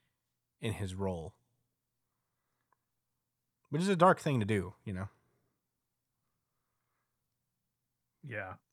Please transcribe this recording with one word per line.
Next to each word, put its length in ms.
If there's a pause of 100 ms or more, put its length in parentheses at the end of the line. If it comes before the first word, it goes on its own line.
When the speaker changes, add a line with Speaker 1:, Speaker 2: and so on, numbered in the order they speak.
(600)
Speaker 1:
in 140
his 200
role. 400 (2250)
Which 140
is 60
a 80
dark 240
thing 200
to 60
do, 280 (100)
you 100
know? 140 (3250)
Speaker 2:
Yeah. 340 (160)